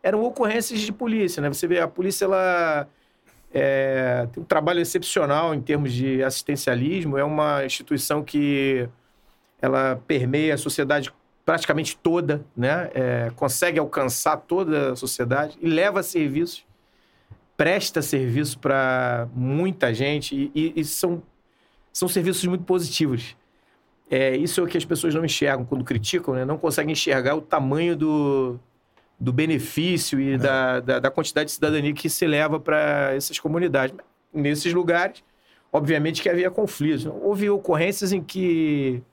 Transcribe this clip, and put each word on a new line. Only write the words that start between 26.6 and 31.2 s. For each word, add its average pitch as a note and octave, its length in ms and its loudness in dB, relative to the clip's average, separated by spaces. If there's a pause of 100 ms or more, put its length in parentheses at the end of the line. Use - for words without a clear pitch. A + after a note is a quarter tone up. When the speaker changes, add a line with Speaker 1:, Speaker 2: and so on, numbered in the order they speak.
Speaker 1:
enxergar C3+ 440 0
o D#3 60 -4
tamanho D#3 540 0
do, C#3+ 640 0 (600)
do B2 140 -2
benefício D3+ 880 0
e C3+ 140 0
Speaker 2:
É. C3+ 40 0
Speaker 1:
da, C3 440 2
da, B2 180 0
da C3 100 2
quantidade D3+ 380 -2